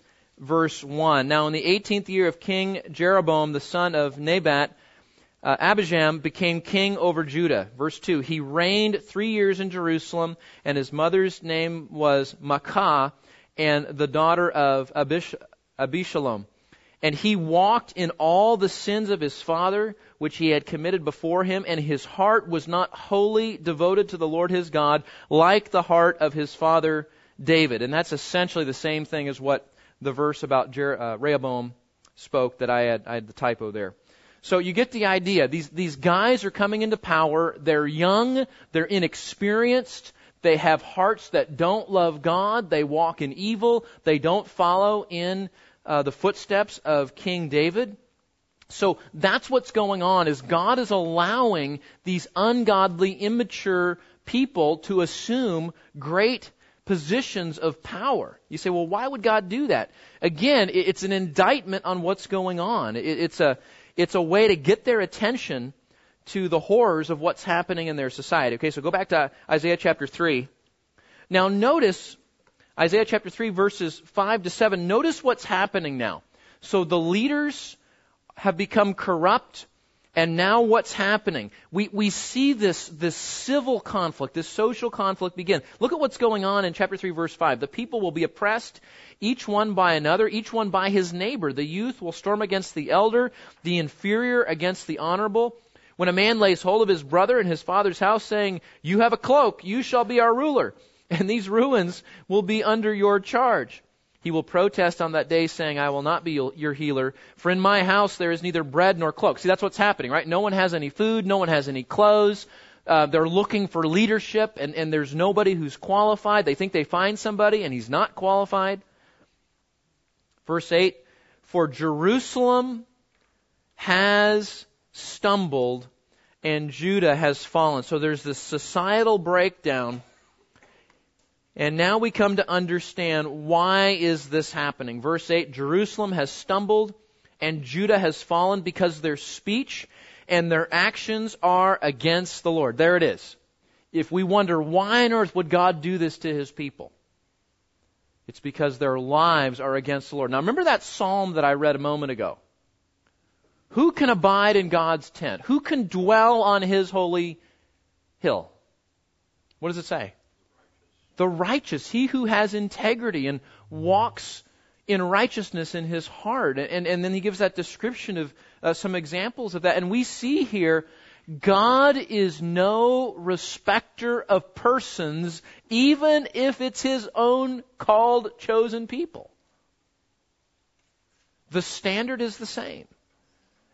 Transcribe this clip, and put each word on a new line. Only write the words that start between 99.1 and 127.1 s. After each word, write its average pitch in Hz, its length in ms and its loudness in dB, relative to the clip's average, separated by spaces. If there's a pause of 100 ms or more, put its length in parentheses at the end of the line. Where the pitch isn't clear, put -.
a 226 60 2
cloak, 262 460 4
you 220 180 -4
shall 240 220 2
be 240 160 2
our 233 140 6
ruler, 247 400 0 (360)
and 175 180 0
these 214 180 -2
ruins 214 560 2 (240)
will 202 140 2
be 208 240 0
under 214 300 2
your 202 260 4
charge.' 226 640 0 (400)
He 170 80 -6
will 160 120 0
protest 180 600 0
on 160 100 -4
that 147 160 0
day, 165 180 2
saying, 151 320 -4
'I 143 120 0
will 143 120 -4
not 160 220 -2
be 165 80 -4
your 147 400 -4
healer, 139 420 -2 (220)
for 175 140 -2
in 185 100 0
my 196 240 4
house 196 320 2
there 170 160 0
is 165 100 -4
neither 170 220 -2
bread 170 340 2
nor 156 140 -2
cloak.'" 170 280 0
See, 180 80 0
that's 185 140 2
what's 196 140 -2
happening, 196 340 0
right? 160 160 0
No 170 140 0
one 208 140 0
has 185 180 2
any 151 160 -4
food, 220 380 0
no 196 100 2
one 180 120 0
has 147 200 2
any 135 140 -4
clothes. 208 640 4 (400)
Uh, 156 180 6
they're 156 240 2
looking 196 400 0
for 165 180 -2
leadership, 214 720 2
and, 147 160 -6
and 160 160 -4
there's 147 240 -2
nobody 190 380 2
who's 156 240 -4
qualified. 208 720 2
They 143 80 2
think 196 180 -4
they 151 120 2
find 196 340 0
somebody, 208 440 2
and 135 120 -6
he's 117 160 -8
not 190 240 0
qualified. 196 640 0 (1700)
Verse 165 260 -4
eight, 180 240 4 (460)
"For 165 260 0
Jerusalem 233 1200 0 (880)
has 208 920 2 (280)
stumbled, 139 920 -2 (560)
and 151 280 -2
Judah 165 460 2